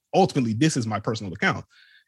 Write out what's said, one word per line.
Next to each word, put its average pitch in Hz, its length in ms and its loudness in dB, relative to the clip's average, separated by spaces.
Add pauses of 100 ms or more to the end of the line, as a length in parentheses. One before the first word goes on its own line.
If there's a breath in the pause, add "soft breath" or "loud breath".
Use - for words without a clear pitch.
(140)
ultimately, 143 400 2
this 151 200 2
is 120 120 -2
my 107 120 -4
personal 110 360 -6
account. 123 320 -2 (420 soft breath)